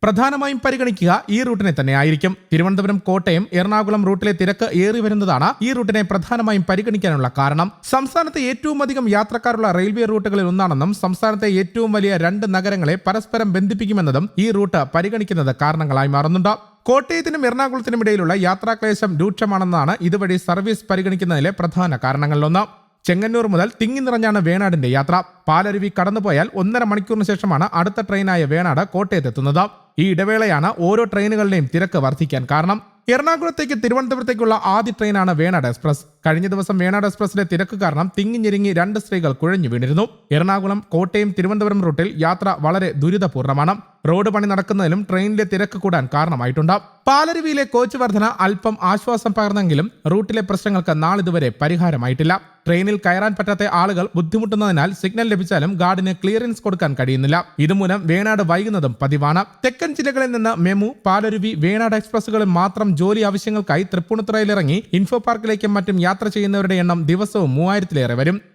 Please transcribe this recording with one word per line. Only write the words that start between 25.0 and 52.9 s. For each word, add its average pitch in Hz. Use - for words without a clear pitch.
പാലരുവി 196
കടന്നുപോയാൽ 185
ഒന്നര 226
മണിക്കൂറിന് 208
ശേഷമാണ് 185
അടുത്ത 202
ട്രെയിനായ 190
വേണാട് 165
കോട്ടയത്തെത്തുന്നത്. 147
ഈ 180
ഇടവേളയാണ് 190
ഓരോ 214
ട്രെയിനുകളുടെയും 202
തിരക്ക് 180
വർദ്ധിക്കാൻ 135
കാരണം. 170
എറണാകുളത്തേക്ക് 294
തിരുവനന്തപുരത്തേക്കുള്ള 240
ആദ്യ 220
ട്രെയിനാണ് 202
വേണാട് 165
എക്സ്പ്രസ്. 143
കഴിഞ്ഞ 165
ദിവസം 196
വേണാട് 196
എക്സ്പ്രസിലെ 196
തിരക്ക് 185
കാരണം 165
തിങ്ങി 220
ഞെരുങ്ങി 202
രണ്ട് 208
സ്ത്രീകൾ 165
കുഴഞ്ഞു 175
വീണിരുന്നു. 131
എറണാകുളം, 196
കോട്ടയം, 196
തിരുവനന്തപുരം 202
റൂട്ടിൽ 160
യാത്ര 185
വളരെ 185
ദുരിതപൂർണ്ണമാണ്. 151
റോഡ് 196
പണി 208
നടക്കുന്നതിലും 190
ട്രെയിനിലെ 208
തിരക്ക് 202
കൂടാൻ 175
കാരണമായിട്ടുണ്ട്. 151
പാലരുവിയിലെ 311
കോച്ച് 240
വർധന 214
അല്പം 208
ആശ്വാസം 214
പകർന്നെങ്കിലും 196
റൂട്ടിലെ 214
പ്രശ്നങ്ങൾക്ക് 185
നാളിതുവരെ 170
പരിഹാരമായിട്ടില്ല. 156
ട്രെയിനിൽ 190